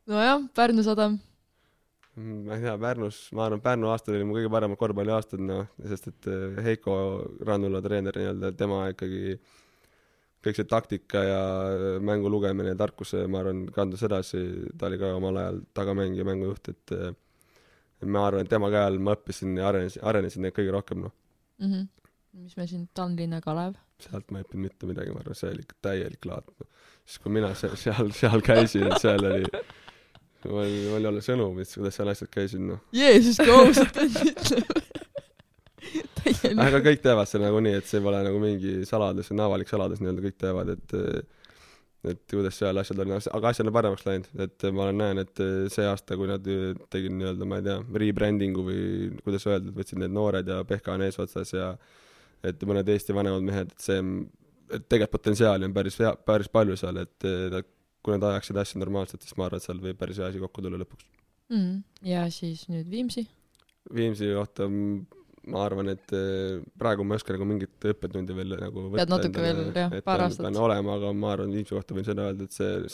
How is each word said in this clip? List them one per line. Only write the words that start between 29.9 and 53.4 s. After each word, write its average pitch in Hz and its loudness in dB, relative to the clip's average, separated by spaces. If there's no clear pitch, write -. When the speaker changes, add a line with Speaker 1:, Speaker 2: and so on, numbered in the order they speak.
Speaker 2:
mul, 101 -2
mul 107 0
ei 107 0
ole 104 -2
sõnu, 123 2
mis, 92 -8
kuidas 98 -4
seal 101 0
asjad - -8
käisid, 98 -4
noh. 92 -6
Speaker 1:
Jeesus, 240 8
kui 285 8
ausalt 262 10
on, 285 2
ütleme. 285 0
Täielik. - 2
Speaker 2:
Aga 139 6
kõik 147 6
teavad 110 6
seda 104 2
nagunii, 107 4
et - -12
see 104 0
pole 101 2
nagu 98 0
mingi 95 0
saladus, 95 -2
see 101 -4
on 107 2
avalik 95 0
saladus 95 -2
nii-öelda, 92 -2
kõik 98 -6
teavad, 92 -2
et, - -8
et - -10
kuidas 98 -2
seal 95 2
asjad 95 -2
on, 95 -2
aga 107 0
asjad 113 -2
on 107 0
paremaks 107 2
läinud, 95 -2
et - -4
ma 98 0
olen, 98 0
näen, 98 0
et - -6
see 104 0
aasta, 98 -4
kui 95 -2
nad 98 -6
tegid 95 -4
nii-öelda, 95 -4
ma 98 -4
ei 95 -4
tea, 98 -2
rebrandingu 101 0
või 95 -2
kuidas 98 -2
öelda, 98 0
et 101 -8
võtsid 92 -6
need 92 -4
noored 95 0
ja 92 -4
Pehka 98 -4
on 98 0
eesotsas 95 -6
ja 92 -4
et 92 -6
mõned 98 0
Eesti 104 2
vanemad 98 0